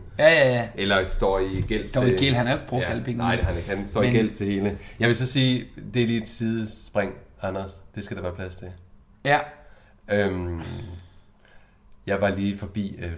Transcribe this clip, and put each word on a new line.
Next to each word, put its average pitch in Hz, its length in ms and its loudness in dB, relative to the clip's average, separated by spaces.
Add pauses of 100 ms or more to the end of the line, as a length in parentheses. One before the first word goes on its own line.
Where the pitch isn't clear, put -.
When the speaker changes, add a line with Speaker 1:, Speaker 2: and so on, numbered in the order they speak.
(180)
Speaker 1:
Ja, 151 100 8
ja, 143 260 8
ja. 117 200 0
Speaker 2:
Eller 98 300 2
står 95 340 2
i 95 300 0
gæld 107 160 0
Speaker 1:
Står 131 180 0
i - 20 4
Speaker 2:
til 123 140 4
Speaker 1:
gæld. 135 160 4
Han 120 120 2
har 127 60 2
jo 151 60 0
ikke - 100 -12
brugt 123 140 0
Speaker 2:
Ja. 107 80 -2
Speaker 1:
alle 117 140 -4
pengene. 123 200 -2
Speaker 2:
Nej, 92 120 2
det 90 80 -2
har 92 80 0
han 85 100 -4
ikke. 98 140 -4
Han 98 120 -4
står 113 140 0
i 127 40 4
Speaker 1:
Men 120 80 4
Speaker 2:
gæld 110 160 4
til - 160 -4
hele. 98 320 0 (220)
Jeg 117 80 4
vil 120 80 4
så 123 100 -2
sige, 127 380 2 (300)
det 123 80 2
er 117 40 2
lige 113 160 0
et 110 60 -10
sidespring, 110 840 -4 (300)
Anders. 95 280 -4 (240)
Det 101 100 -8
skal - 120 -10
der 92 60 -10
være 90 100 -4
plads 92 240 -10
til. 92 120 -14 (560)
Speaker 1:
Ja. 143 140 4 (720)
Speaker 2:
Øhm, 90 480 0 (1500)
jeg 98 140 -2
var 101 100 4
lige 98 280 0
forbi, 98 400 -6
øh, 85 200 -6